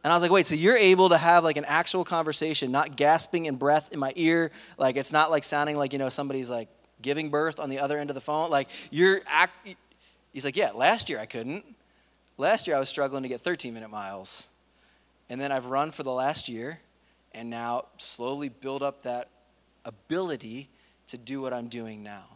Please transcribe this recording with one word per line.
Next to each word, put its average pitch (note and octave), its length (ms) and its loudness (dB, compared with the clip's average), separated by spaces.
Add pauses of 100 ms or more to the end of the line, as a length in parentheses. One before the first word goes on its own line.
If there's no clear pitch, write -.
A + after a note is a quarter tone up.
And D#3 80 4
I - 20 6
was F3 80 6
like, F3 80 4
"Wait, F#3 160 6
so D#3+ 80 2
you're F#3 220 4
able F#3+ 320 8
to E3+ 80 8
have, E3+ 260 6
like, D#3 140 2
an D3 80 -4
actual D#3+ 400 0
conversation, D#3 680 -2
not D3 260 0
gasping D#3+ 500 2
in C#3+ 100 -4
breath D3 340 2
in D3 80 -8
my C3+ 160 -4
ear? E3 380 2 (240)
Like, C3 200 2
it's C3+ 160 -2
not, D#3 180 2
like, D3+ 120 2
sounding D3 340 -2
like, C#3 180 -2
you C#3 40 -4
know, C3+ 120 -2
somebody's, C3+ 400 -4
like, A2+ 180 -6 (320)
giving C#3+ 300 -4
birth D3+ 300 -2
on C#3+ 100 -6
the C3+ 80 -6
other C#3+ 200 -2
end D3 120 -6
of C#3+ 40 -6
the C3+ 60 -8
phone? D#3 300 -2
Like, C#3 180 0 (220)
you're F#3 360 4
act-," F3+ 480 2 (600)
he's C3 100 -8
like, C#3 120 -2
"Yeah, D#3+ 160 2
last D#3 360 2
year C3 100 -4
I A2 60 -8
couldn't. B2+ 400 -8 (720)
Last D#3 300 0
year D#3+ 100 0
I - 20 2
was C3+ 120 -2
struggling C#3 320 -2
to B2+ 80 -8
get B2 100 -8
thirteen-minute A#2 480 -6
miles. G2 640 -8 (760)
And B2+ 120 -8
then C#3 100 -4
I've C3 160 -4
run C#3 240 -2
for D3+ 140 -10
the C3 80 -4
last C3 360 -2
year B2+ 300 -10 (560)
and A#2 160 -12
now A#2 360 -6 (120)
slowly C#3 500 -6
build C3+ 320 -10
up C#3 220 -6
that B2 260 -8 (560)
ability C3+ 840 -8 (400)
to B2 100 -12
do C3 220 -8
what C3 120 -4
I'm A#2+ 140 -6
doing A2 380 -12
now." G2+ 200 -16 (120)